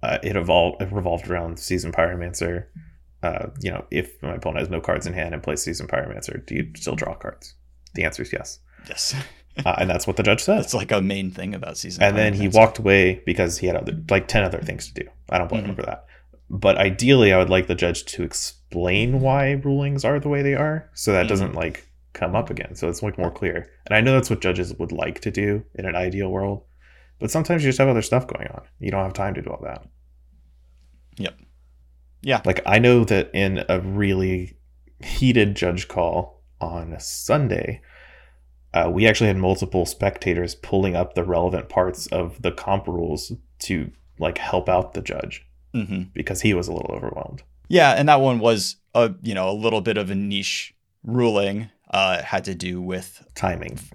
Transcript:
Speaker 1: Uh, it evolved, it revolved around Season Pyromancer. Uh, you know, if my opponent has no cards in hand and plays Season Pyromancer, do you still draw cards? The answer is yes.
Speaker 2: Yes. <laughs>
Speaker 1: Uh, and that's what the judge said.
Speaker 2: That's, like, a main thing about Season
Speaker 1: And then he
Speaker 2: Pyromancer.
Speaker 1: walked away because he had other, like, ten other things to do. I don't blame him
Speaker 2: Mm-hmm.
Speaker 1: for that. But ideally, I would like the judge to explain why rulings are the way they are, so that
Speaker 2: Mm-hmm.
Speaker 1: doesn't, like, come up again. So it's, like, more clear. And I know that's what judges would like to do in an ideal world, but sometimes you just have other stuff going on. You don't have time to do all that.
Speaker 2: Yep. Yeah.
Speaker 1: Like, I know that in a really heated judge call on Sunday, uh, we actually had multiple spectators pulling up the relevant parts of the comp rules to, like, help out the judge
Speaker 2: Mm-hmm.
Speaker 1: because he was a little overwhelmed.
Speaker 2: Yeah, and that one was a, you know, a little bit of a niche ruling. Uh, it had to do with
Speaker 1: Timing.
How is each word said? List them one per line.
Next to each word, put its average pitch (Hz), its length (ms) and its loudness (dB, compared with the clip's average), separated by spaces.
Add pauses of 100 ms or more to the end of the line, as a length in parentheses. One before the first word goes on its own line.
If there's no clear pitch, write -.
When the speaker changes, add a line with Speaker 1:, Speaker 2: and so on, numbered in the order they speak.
Speaker 1:
Uh, 60 220 0
it 95 140 -2
evolved, 87 440 -6
it 95 120 -8
revolved 90 360 -6
around 85 300 -6
Season 85 320 -8
Pyromancer. 87 760 -4 (560)
Uh, - 240 -4 (140)
you 92 80 -4
know, - 220 -8
if - 320 -4
my 78 100 -6
opponent 80 280 -6
has 85 100 -4
no 82 100 -4
cards 80 240 -2
in 87 80 -6
hand 85 220 -4
and 71 80 -10
plays 76 180 -4
Season - 260 -6
Pyromancer, - 600 -6
do - 80 -8
you - 200 -4
still - 200 -6
draw - 180 -4
cards? - 400 -14 (400)
The - 100 -4
answer - 200 -4
is - 100 -8
yes. - 240 -10 (320)
Speaker 2:
Yes. - 300 -6
<laughs> 135 60 -8 (400)
Speaker 1:
Uh, 87 140 2
and 92 100 2
that's 90 180 -2
what 98 80 -2
the 107 80 0
judge 104 180 4
said. 208 180 2
Speaker 2:
That's, - 140 -4
like, 101 200 -2
a 101 80 2
main 95 280 -2
thing 95 240 -8
about 92 240 -10
Season 87 240 -4
Speaker 1:
And 101 160 4
then 107 160 2
he 101 140 0
Speaker 2:
Pyromancer. 95 80 0
Speaker 1:
walked 110 240 8
away 95 460 6
because 87 320 0
he 92 100 -2
had 85 80 2
other, 85 340 -4
like, 98 200 2
ten 104 160 4
other 82 160 -4
things - 260 -10
to - 160 -12
do. - 60 -14 (200)
I - 80 0
don't 87 120 0
blame 107 160 -4
him 101 60 -6
Speaker 2:
Mm-hmm. - 100 -6
Speaker 1:
for - 60 -6
that. - 180 -10 (440)
But 98 280 4
ideally, 101 560 8
I 92 40 8
would 92 120 6
like 92 180 4
the 90 80 2
judge 87 300 0
to - 180 -8
explain 92 960 -2
why 135 320 2
rulings 139 540 0
are 139 160 2
the 143 80 -4
way 143 120 0
they 139 140 2
are, 151 380 -2
so - 180 -2
that 95 120 4
Speaker 2:
Mm-hmm. 110 40 0
Speaker 1:
doesn't, 98 260 0
like, 82 320 -6 (280)
come 87 200 -4
up 110 160 -2
again. - 260 -8
So - 120 -4
it's, 85 160 -4
like, 104 140 -4
more 87 120 -2
clear. 85 400 -6 (160)
And - 80 -2
I 107 60 6
know 127 140 4
that's 127 160 4
what 104 100 0
judges 92 400 -2
would 87 140 -4
like 80 260 -4
to - 120 -6
do 104 340 -2 (100)
in 98 100 -8
an 87 120 -2
ideal 92 340 -2
world, 98 320 -4 (560)
but 113 100 -4
sometimes 160 320 0
you 143 80 2
just 131 100 0
have 135 100 6
other 120 120 4
stuff 127 260 0
going - 200 -10
on. - 140 -14 (180)
You 95 100 -4
don't 95 140 0
have 92 80 -4
time 98 220 -4
to - 80 -6
do - 80 -8
all - 160 -10
that. 67 200 -12 (1300)
Speaker 2:
Yep. - 200 -6 (840)
Yeah. 123 240 2
Speaker 1:
Like, 90 200 2
I 101 140 6
know 120 260 8
that 101 280 2
in 98 340 0
a 92 140 2
really 95 760 0 (460)
heated 117 520 4
judge 90 320 -2
call 85 540 -2 (180)
on 82 400 -8
Sunday, - 800 -2 (920)
uh, 85 180 2
we 98 160 4
actually 107 200 4
had 95 100 2
multiple 92 480 0
spectators 90 720 -2
pulling 95 400 0
up 87 180 -2
the 87 100 0
relevant 90 460 -2
parts 92 380 -2
of 87 340 -4
the 87 100 0
comp - 360 -4
rules 82 460 -4 (260)
to, 87 320 -4 (280)
like, 82 180 -2
help - 320 -2
out 92 240 2
the 80 80 -6
judge - 440 -10 (280)
Speaker 2:
Mm-hmm. 95 280 -4 (120)
Speaker 1:
because - 280 -6
he 107 120 4
was 87 140 -2
a 85 60 -6
little - 200 -6
overwhelmed. - 500 -10 (260)
Speaker 2:
Yeah, 160 220 6
and 143 180 6
that 143 100 10
one 131 200 4
was 107 360 2 (180)
a, 113 280 4
you 110 120 -4
know, 95 160 0
a 98 40 -2
little 110 260 2
bit 104 160 0
of 101 160 -2
a 98 40 -2
niche 98 600 -4 (300)
ruling. 110 640 0 (200)
Uh, 92 300 2
it - 60 -8
had 95 180 -4
to 95 120 -6
do 90 260 -6
with 90 440 -8 (100)
Speaker 1:
Timing. 85 440 -4 (160)